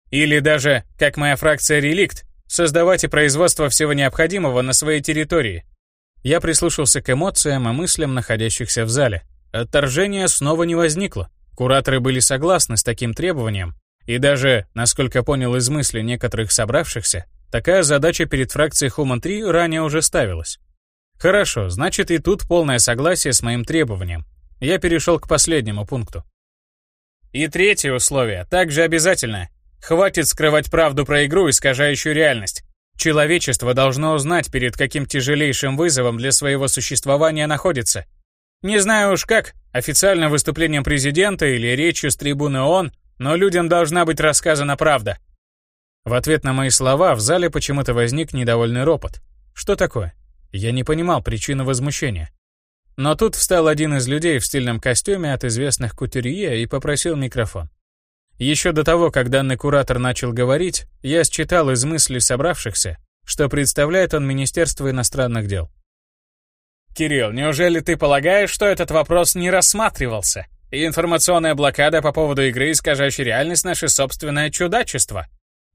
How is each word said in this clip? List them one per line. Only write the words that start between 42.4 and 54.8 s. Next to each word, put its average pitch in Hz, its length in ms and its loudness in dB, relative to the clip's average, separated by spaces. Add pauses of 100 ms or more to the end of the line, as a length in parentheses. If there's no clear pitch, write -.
оон, 160 320 2 (260)
но 139 160 -2
людям 175 340 2
должна 170 360 2
быть 160 160 0
рассказана 143 560 2
правда. 123 420 0 (840)
В 113 100 -2
ответ 147 300 0
на 131 80 0
мои 131 180 0
слова 135 460 4
в 107 40 -4
зале 165 300 2
почему-то 139 440 -2
возник 120 380 0
недовольный 117 520 0
ропот. 143 360 -2 (320)
Что - 220 -4
такое? 117 400 -4 (380)
Я 104 180 -4
не 123 140 -2
понимал 160 380 0
причины 131 420 -4
возмущения. 127 640 -4 (640)
Но 151 200 0
тут 220 180 0
встал 170 320 2
один 151 300 2
из 123 100 -2
людей 151 320 0
в - 80 -2
стильном 123 320 -2
костюме 151 540 -2